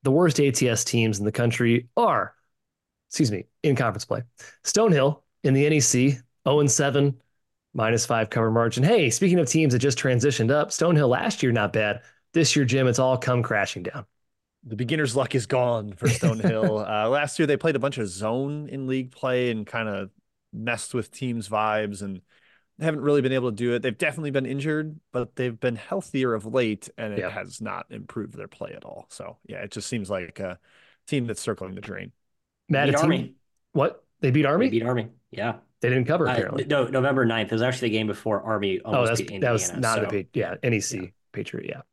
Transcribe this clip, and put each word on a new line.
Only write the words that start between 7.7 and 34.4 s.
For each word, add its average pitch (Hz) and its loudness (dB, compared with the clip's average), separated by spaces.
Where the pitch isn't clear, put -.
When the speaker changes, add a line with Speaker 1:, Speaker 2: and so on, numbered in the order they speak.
Speaker 1:
minus 113 0
five 113 0
cover 113 2
margin. 117 2
Hey, 175 4
speaking 180 4
of 139 2
teams 156 4
that 127 4
just 131 2
transitioned 123 2
up, 147 2
Stonehill 151 4
last - 0
year, 127 4
not 104 2
bad. 107 0
This 165 4
year, 147 4
Jim, 131 2
it's 123 2
all 131 4
come 123 0
crashing 98 -2
down. - -10
Speaker 2:
The 110 -10
beginner's 127 -2
luck 135 0
is 123 0
gone 120 0
for 120 -2
Stonehill. 110 0
Speaker 1:
<laughs> - -
Speaker 2:
Uh, 107 0
last 143 0
year, 160 2
they 143 2
played 160 0
a 123 0
bunch 139 -2
of 110 -4
zone 131 -4
in 135 -8
league 131 -4
play 127 -2
and 107 -6
kinda 104 -4
messed 113 -6
with 120 -4
teams' 117 -8
vibes, 107 -2
and 95 -10
they 151 -6
haven't 151 -2
really 147 4
been 127 0
able 127 0
to 107 -4
do 120 0
it. 120 -2
They've 123 -4
definitely 151 -4
been 135 -2
injured, 151 -6
but 123 -6
they've 123 -4
been 123 -2
healthier 131 -4
of 104 -8
late, 113 -2
and 107 -8
it 101 -6
Speaker 1:
Yeah. 90 -6
Speaker 2:
has 92 -12
not 98 -10
improved - -12
their 104 -14
play - -14
at - -20
all. - -18
So, - -16
yeah, 98 -12
it 101 -14
just - -10
seems 104 -6
like 90 -8
a 92 -8
team 131 -2
that's 113 -8
circling 95 -6
the 95 -12
drain. 95 -14
Speaker 1:
Matt, 143 2
Speaker 3:
Beat 139 2
Speaker 1:
a 143 2
team 156 2
Speaker 3:
Army. - 0
Speaker 1:
What? - -2
They 139 2
beat 143 4